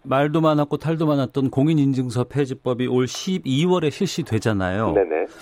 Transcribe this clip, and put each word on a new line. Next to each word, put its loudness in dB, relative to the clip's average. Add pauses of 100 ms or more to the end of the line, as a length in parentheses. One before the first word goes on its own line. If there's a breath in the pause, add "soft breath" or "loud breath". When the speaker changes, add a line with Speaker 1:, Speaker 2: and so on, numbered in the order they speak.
Speaker 1:
말도 2
많았고 2
탈도 -2
많았던 0
공인인증서 2
폐지법이 -4
올 0
십이월에 0
실시되잖아요. -2
Speaker 2:
네네. 0 (160 loud breath)